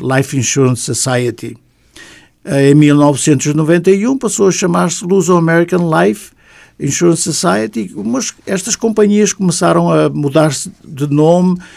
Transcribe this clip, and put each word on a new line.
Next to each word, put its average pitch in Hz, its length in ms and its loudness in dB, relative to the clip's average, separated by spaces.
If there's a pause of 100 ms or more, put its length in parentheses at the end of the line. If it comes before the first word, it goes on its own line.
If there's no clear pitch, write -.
Life 135 340 -2
Insurance 127 460 0
Society. 120 720 -4 (880)
Eh, 139 260 2
em 143 60 6
mil 147 180 6
novecentos 147 520 2
e 147 80 -2
noventa 165 360 2
e 202 160 2
um 269 100 0
passou 208 300 -2
a 180 60 2
chamar-se 180 520 -2
Luso-American 175 840 2
Life 180 460 -2 (420)
Insurance 160 440 0
Society, 196 680 -4 (140)
mas 240 300 -6 (120)
estas 196 300 -6
companhias 208 560 2
começaram 170 580 0
a 151 200 2
mudar-se 147 600 -2 (140)
de 143 220 -8
nome 175 520 2 (180)